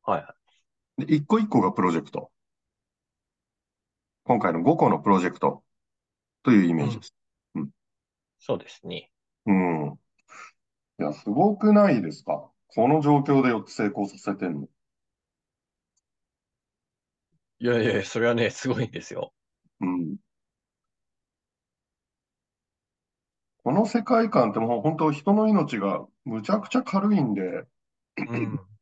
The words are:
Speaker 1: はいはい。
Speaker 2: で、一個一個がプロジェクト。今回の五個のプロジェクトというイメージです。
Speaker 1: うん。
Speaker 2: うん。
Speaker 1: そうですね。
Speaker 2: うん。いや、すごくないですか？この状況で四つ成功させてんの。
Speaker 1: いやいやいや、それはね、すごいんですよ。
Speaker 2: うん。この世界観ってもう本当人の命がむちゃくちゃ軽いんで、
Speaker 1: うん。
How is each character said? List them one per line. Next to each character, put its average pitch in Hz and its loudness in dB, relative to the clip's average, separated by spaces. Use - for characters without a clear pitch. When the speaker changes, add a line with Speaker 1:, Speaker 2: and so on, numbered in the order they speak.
Speaker 1:
は 95 -2
い - -8
は - -20
い。 143 -4
Speaker 2:
で、 151 2
一 151 0
個 220 2
一 214 0
個 135 2
が 95 2
プ - -4
ロ 90 2
ジ 80 0
ェ 73 -6
ク - -20
ト。 - -10
今 117 2
回 92 0
の 82 -2
五 151 2
個 139 4
の 98 2
プ - -2
ロ 95 6
ジ 90 0
ェ 87 -2
ク - -18
ト - -2
と 131 4
い 104 8
う 90 4
イ 85 2
メ 80 0
ー - 0
ジ 117 -6
で - -16
す。 - -20
Speaker 1:
う 82 -4
ん。 - -4
Speaker 2:
う - -6
ん。 71 -14
Speaker 1:
そ 123 -6
う - -10
で - -16
す - -20
ね。 - -14
Speaker 2:
う 107 0
ん。 82 0
い - -4
や、 151 -4
す - -10
ご 185 2
く 214 4
な 202 6
い - 0
で 80 -8
す - -18
か？ - -8
こ 113 0
の 151 2
状 147 4
況 139 2
で 127 2
四 110 -2
つ - -20
成 107 -2
功 101 -4
さ - -18
せ 98 -6
て 95 -6
ん 73 -6
の。 71 -14
Speaker 1:
い 120 -8
や 120 2
い 110 2
や 110 2
い - 0
や、 98 -4
そ - -6
れ 117 2
は 120 2
ね、 117 0
す - -8
ご 123 -2
い 113 -2
ん - -16
で 87 -10
す - -18
よ。 - -10
Speaker 2:
う 95 -4
ん。 90 -4
こ 120 -2
の 202 2
世 233 -2
界 226 2
観 120 2
っ - -10
て 113 -4
も 117 -2
う - -6
本 156 -2
当 156 2
人 196 0
の 220 2
命 156 0
が 98 -4
む 113 -6
ち 139 -4
ゃ 214 0
く - -10
ち - -10
ゃ 254 0
軽 202 0
い 170 2
ん 110 0
で、 98 -4
Speaker 1:
う 151 -6
ん。 120 -6